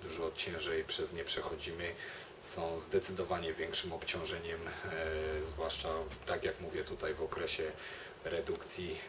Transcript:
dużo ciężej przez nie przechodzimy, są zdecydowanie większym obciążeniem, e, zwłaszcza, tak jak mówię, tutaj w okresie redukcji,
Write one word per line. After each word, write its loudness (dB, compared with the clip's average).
dużo 0
ciężej 2
przez 2
nie -2
przechodzimy, 0
są 0
zdecydowanie 4
większym 0
obciążeniem, 0
e, 0
zwłaszcza, 0
tak 2
jak 0
mówię, -2
tutaj -2
w -2
okresie 0
redukcji, 0